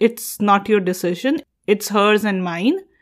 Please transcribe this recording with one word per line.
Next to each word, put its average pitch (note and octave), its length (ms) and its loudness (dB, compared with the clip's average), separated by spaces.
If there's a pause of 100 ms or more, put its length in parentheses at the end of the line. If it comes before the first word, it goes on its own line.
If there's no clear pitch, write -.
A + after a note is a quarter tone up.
"It's - 400 -2
not G3+ 280 2
your G#3+ 120 4
decision, F#3 560 -2 (280)
it's G3+ 260 0
hers G#3 340 2
and F#3+ 180 -2
mine." F3+ 380 -2 (220)